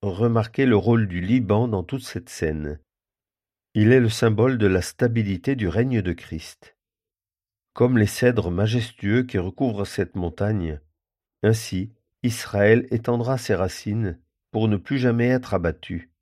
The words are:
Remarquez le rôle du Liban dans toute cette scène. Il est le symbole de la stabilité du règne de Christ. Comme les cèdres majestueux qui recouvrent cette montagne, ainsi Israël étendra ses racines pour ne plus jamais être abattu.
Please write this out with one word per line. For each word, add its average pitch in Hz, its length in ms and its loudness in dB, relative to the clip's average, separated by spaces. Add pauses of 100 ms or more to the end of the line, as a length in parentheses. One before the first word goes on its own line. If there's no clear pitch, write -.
Remarquez 113 640 0
le 120 100 6
rôle 110 320 4
du 90 120 -4
Liban 107 460 2
dans 104 160 -2
toute 123 220 -8
cette - 240 -12
scène. 76 500 -6 (960)
Il 107 160 6
est 131 100 8
le 120 80 4
symbole 117 500 2
de 104 100 2
la 92 140 2
stabilité 113 760 -2
du 110 100 -2
règne 113 360 0
de 90 100 -2
Christ. - 640 -14 (960)
Comme 123 240 2
les 104 100 4
cèdres 104 440 0
majestueux 107 720 -2
qui 127 160 -4
recouvrent 101 480 -4
cette - 280 -6
montagne, 90 680 -4 (640)
ainsi 107 480 -2 (320)
Israël 113 680 2
étendra 120 480 -2
ses - 160 -2
racines 95 680 -4 (300)
pour 110 180 0
ne 104 80 2
plus 135 220 -4
jamais 120 300 2
être 127 260 -2
abattu. 85 560 -4 (120)